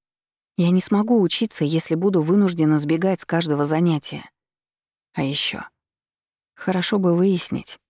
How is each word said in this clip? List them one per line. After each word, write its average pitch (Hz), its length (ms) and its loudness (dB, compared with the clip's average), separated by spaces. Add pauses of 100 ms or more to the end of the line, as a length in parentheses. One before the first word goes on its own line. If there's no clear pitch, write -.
(560)
Я 175 140 2
не 185 100 4
смогу 214 400 2
учиться, 185 440 -2
если 160 300 0
буду 180 280 2
вынуждена 170 560 2
сбегать 165 420 0
с - 40 -14
каждого 156 400 0
занятия. 156 640 -2 (840)
А 156 80 -4
еще - 400 -6 (920)
хорошо 190 440 -2
бы 175 180 2
выяснить 180 640 -2 (120)